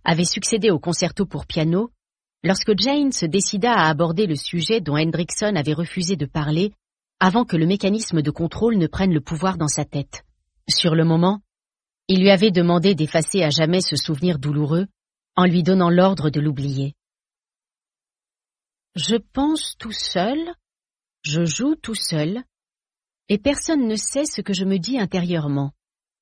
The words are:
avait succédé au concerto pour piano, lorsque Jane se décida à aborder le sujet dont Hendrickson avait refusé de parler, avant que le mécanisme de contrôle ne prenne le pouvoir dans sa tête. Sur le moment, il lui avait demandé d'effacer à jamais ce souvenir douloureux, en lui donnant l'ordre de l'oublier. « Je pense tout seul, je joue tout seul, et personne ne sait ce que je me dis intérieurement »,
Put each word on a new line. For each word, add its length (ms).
avait 160
succédé 460
au 80
concerto 480
pour 200
piano, 440
lorsque 340
Jane 320
se 160
décida 460
à 160
aborder 400
le 80
sujet 440
dont 160
Hendrickson 600
avait 160
refusé 420
de 120
parler, 460
avant 260
que 120
le 100
mécanisme 560
de 80
contrôle 460
ne 100
prenne 260
le 80
pouvoir 380
dans 80
sa 180
tête. 400
Sur 260
le 100
moment, 360
il 140
lui 100
avait 220
demandé 420
d'effacer 480
à 80
jamais 300
ce 160
souvenir 420
douloureux, 480
en 100
lui 200
donnant 260
l'ordre 400
de 80
l'oublier. « 560
Je 220
pense 600
tout 140
seul, 640
je 220
joue 300
tout 220
seul, 480
et 100
personne 500
ne 80
sait 280
ce 160
que 120
je 120
me 140
dis 220
intérieurement », 720